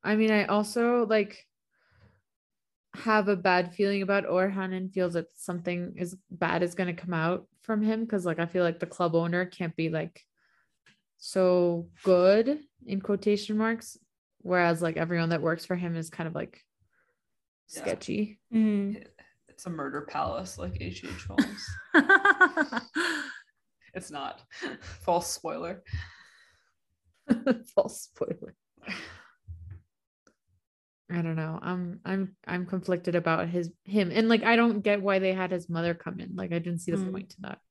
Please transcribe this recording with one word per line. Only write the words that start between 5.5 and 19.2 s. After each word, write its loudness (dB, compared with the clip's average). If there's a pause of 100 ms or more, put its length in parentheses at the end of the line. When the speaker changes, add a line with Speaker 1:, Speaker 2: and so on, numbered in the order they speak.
Speaker 1:
is -8 (140)
bad 0
is -2
gonna -2
come -8
out 0 (160)
from -2
him 0
'cause, -2
like, -2
I 0
feel 0
like 0
the -4
club 0
owner 2
can't -6
be, 0
like, -6 (960)
so 2 (120)
good 6 (260)
in -4
quotation 0
marks, -2 (400)
whereas, 2
like, 0
everyone 0
that 0
works 0
for -2
him -4
is -6
kind -8
of, -8
like, -8 (1120)
Speaker 2:
Yeah. -12
Speaker 1:
sketchy. -4 (120)
Speaker 3:
Mm. 2 (420)